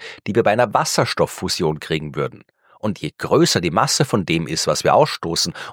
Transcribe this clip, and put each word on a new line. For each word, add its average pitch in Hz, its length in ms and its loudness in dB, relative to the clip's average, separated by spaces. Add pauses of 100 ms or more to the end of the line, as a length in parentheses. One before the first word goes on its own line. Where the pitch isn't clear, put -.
(260)
die 104 80 -4
wir 113 80 4
bei 101 100 4
einer 110 220 2
Wasserstofffusion 90 1040 0
kriegen 76 360 -4
würden. 67 280 -6 (340)
Und 107 200 -4
je - 180 -8
größer 135 460 2
die 85 80 0
Masse 120 360 0
von 98 200 0
dem 82 220 0
ist, 78 180 -4
was 76 180 0
wir 87 120 4
ausstoßen 85 580 0 (200)